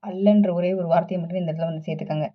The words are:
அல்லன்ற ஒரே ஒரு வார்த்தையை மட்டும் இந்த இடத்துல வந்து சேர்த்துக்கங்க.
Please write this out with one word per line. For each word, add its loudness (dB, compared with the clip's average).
அல்லன்ற 4
ஒரே 0
ஒரு -2
வார்த்தையை 0
மட்டும் -4
இந்த -4
இடத்துல -4
வந்து -8
சேர்த்துக்கங்க. -4